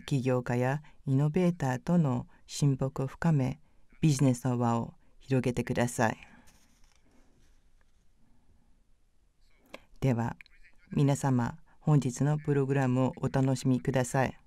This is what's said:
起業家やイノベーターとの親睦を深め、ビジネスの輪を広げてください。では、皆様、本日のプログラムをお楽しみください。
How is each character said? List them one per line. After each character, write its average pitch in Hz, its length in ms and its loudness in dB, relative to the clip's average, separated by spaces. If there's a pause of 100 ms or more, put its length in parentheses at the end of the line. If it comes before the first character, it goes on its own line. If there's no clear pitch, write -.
起 139 160 -2
業 127 220 0
家 123 120 -4
や 127 260 -2 (240)
イ 135 100 2
ノ 147 140 2
ベ 180 180 2
ー 175 80 0
タ 139 120 -4
ー 127 120 -2
と 175 180 0
の 131 300 0 (200)
親 143 280 0
睦 135 280 -4
を 135 40 -4
深 165 240 -2
め、 131 280 0 (400)
ビ 156 140 4
ジ 135 100 0
ネ 131 100 6
ス 123 120 -6
の 123 140 -2
輪 117 200 0
を - 140 -8 (260)
広 131 240 0
げ 127 100 0
て 120 100 -2
く 123 100 -4
だ 123 140 0
さ 120 220 0
い。 - 80 -6 (3750)
で 135 140 2
は、 120 220 -4 (560)
皆 143 240 2
様、 131 420 -2 (220)
本 151 200 4
日 131 240 -2
の 151 140 2
プ 147 160 -4
ロ 139 120 0
グ 135 100 -2
ラ 135 120 0
ム 127 180 2
を 123 120 -2
お 131 120 -4
楽 135 260 0
し - 120 -4
み 127 120 2
く 135 120 -4
だ 127 140 0
さ 135 200 0
い。 - 220 -6